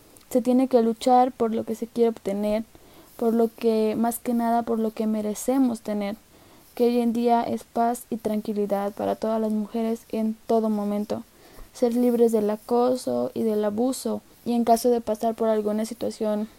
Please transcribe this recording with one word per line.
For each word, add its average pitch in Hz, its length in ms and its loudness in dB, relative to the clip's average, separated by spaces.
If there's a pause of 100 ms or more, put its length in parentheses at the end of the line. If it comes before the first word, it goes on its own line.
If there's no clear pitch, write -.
(300)
Se 254 100 2
tiene 247 280 2
que 247 120 6
luchar 247 520 4
por 226 200 -2
lo 226 120 -2
que 226 100 -6
se 226 140 -8
quiere 233 220 2
obtener, 208 520 -2 (540)
por 233 180 0
lo 226 180 2
que, 220 460 0
más 233 220 -2
que 247 120 -4
nada, 233 300 0
por 233 160 -2
lo 220 140 -2
que 220 160 -4
merecemos 220 720 0
tener, 208 340 -6 (600)
que 240 80 2
hoy 240 160 2
en 233 120 2
día 233 300 2
es 226 220 -6
paz 233 460 -2
y 233 60 -4
tranquilidad 208 760 -2
para 202 240 -2
todas 226 240 -2
las 214 100 -2
mujeres 226 520 -4 (100)
en 220 240 -2 (100)
todo 226 240 2
momento. 208 540 -4 (500)
Ser 233 200 0
libres 233 360 4
del 214 180 2
acoso 240 880 -2
y 233 80 -4
del 214 220 0
abuso, 220 580 -2 (240)
y 233 60 0
en 233 120 2
caso 233 240 4
de 240 120 4
pasar 226 340 -2
por 226 140 0
alguna 214 360 0
situación 214 640 -4 (100)